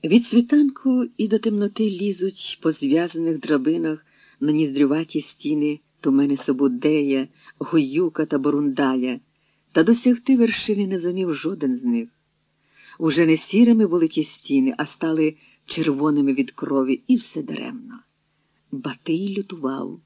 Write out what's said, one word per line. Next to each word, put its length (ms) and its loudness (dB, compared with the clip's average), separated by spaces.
Від 220 4
світанку 760 2
і 120 -2
до 100 2
темноти 520 0
лізуть 720 -6
по 100 2
зв'язаних 680 -2
драбинах 680 -2
на 120 0
ніздрюваті 680 0
стіни 600 -4
Тумени 360 2
Собудея, 920 0
Гуюка 680 0
та 120 -2
Бурундая, 840 -2
та 100 4
досягти 540 2
вершини 500 0
не 120 -4
зумів 360 -2
жоден 440 -4
з 60 -12
них. 240 -2
Уже 280 2
не 100 4
сірими 500 4
були 220 2
ті 160 -2
стіни, 540 -2
а 80 -4
стали 500 -2
червоними 680 0
від 160 -2
крові, 560 -2
і 100 2
все 260 -6
даремно. 580 -12
Батий 680 -6
лютував. 680 -8